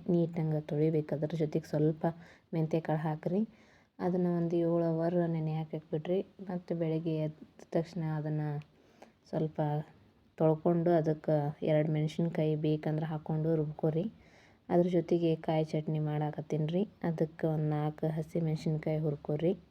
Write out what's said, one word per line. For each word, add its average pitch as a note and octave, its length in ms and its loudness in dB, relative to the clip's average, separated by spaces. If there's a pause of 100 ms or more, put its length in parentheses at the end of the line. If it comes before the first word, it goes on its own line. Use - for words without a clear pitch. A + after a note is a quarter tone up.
ನೀಟಂಗ E3 580 2
ತೊಳಿಬೇಕು. D3+ 480 0
ಅದ್ರ D3+ 220 -2
ಜೊತೆಗೆ D#3 320 -2
ಸ್ವಲ್ಪ D#3 340 2 (500)
ಮೆಂತ್ಯ D#3+ 280 0
ಕಾಳು D#3 180 -2
ಹಾಕ್ರಿ. D#3+ 420 -2 (580)
ಅದನ್ನ F3+ 280 0 (100)
ಒಂದು E3+ 180 0
ಏಳು E3+ 300 2
ಅವರ್ E3 340 0 (100)
ನೆನೆ D#3 260 -2
ಹಾಕಕ್ D#3 360 -8
ಬಿಡ್ರಿ. F3+ 300 -2 (240)
ಮತ್ತೆ F3+ 300 -6
ಬೆಳಗ್ಗೆ D#3+ 440 -2
ಎದ್ದ D3+ 200 -4 (320)
ತಕ್ಷಣ E3 320 -2 (120)
ಅದನ್ನ D3+ 260 -2 (840)
ಸ್ವಲ್ಪ D#3+ 340 -2 (800)
ತೊಳ್ಕೊಂಡು E3 540 4
ಅದಕ್ಕೆ D#3 440 2 (300)
ಎರಡು D#3 260 4
ಮೆಣಸಿನ್ಕಾಯಿ D#3 640 0
ಬೇಕಂದ್ರೆ D#3 500 0
ಹಾಕ್ಕೊಂಡು D#3 500 -2
ರುಬ್ಕೊರಿ. D#3 500 0 (640)
ಅದ್ರ F3 180 6
ಜೊತೆಗೆ E3+ 480 2
ಕಾಯಿ D#3+ 300 0
ಚಟ್ನಿ D#3 340 -2
ಮಾಡಾಕತ್ತೀನ್ರಿ. D3+ 840 -2 (220)
ಅದಕ್ಕೆ E3 440 -2
ಒಂದ್ D#3 220 0
ನಾಲ್ಕು D3+ 380 -2
ಹಸಿ D#3 320 -4
ಮೆಣಸಿನ್ಕಾಯಿ D#3 600 -2
ಹುರ್ಕೊರಿ. D3+ 540 0 (180)